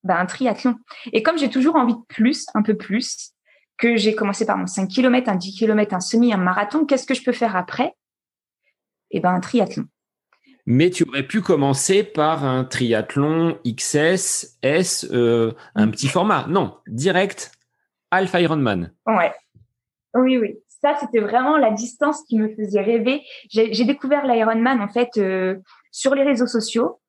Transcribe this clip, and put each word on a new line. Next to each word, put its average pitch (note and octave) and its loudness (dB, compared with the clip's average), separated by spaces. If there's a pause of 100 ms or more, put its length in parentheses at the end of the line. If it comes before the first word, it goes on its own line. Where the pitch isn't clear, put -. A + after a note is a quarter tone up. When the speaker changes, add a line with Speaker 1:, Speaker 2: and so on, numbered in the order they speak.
Speaker 1:
Ben, F#3 0
un F3+ 0
triathlon. A#3+ -2 (360)
Et A3+ 0
comme E4 2
j'ai C#4 0
toujours C#4 2
envie B3 4
de - -10
plus, - 0
un G#3+ 2
peu G#3+ 0
plus, - -6 (440)
que A#3 2
j'ai G#3+ 2
commencé G#3 -2
par G3+ 0
mon F#3 -4
cinq F#3+ -4
kilomètres, B3 2
un G3 0
dix F#3 -6
kilomètres, G#3+ 0
un F3+ -4
semi, A#3 2
un G3+ 0
marathon, G3+ 0
qu'est-ce C4 0
que C4+ 0
je B3+ -6
peux B3 0
faire A3 -2
après ? G#3 -4 (1120)
Eh G3 -4
ben, F3+ 2
un F3+ 0
triathlon. - -2 (800)
Speaker 2:
Mais C3+ 4
tu F3 0
aurais C3+ -6
pu G#3+ -2
commencer D3 2
par D3+ -2
un C3 0
triathlon C#3+ 0
X - -4
S, E3+ -2
S, D#3+ 0
euh, A#2 2 (220)
un G#2+ 2
petit A2+ -4
format. F3+ 0
Non, D#3+ -2 (100)
direct, E3+ -2 (580)
half F#3 2
Ironman. C#3 0 (140)
Speaker 1:
Ouais. F#3+ 2 (840)
Oui, B3+ 4
oui. G#3 -2 (280)
Ça, D4 2
c'était A#3+ 0
vraiment B3+ 2
la A#3 4
distance C#4+ -4
qui A3+ -2
me G#3+ 0
faisait G#3 -2
rêver. A#3 0 (280)
J'ai, A3 2
j'ai A#3 2
découvert C#4 0
l'Ironman, A#3 2
en G3+ -4
fait, A#3+ -2
euh, F#3+ 0 (340)
sur - -2
les C#4 2
réseaux B3+ 2
sociaux - -2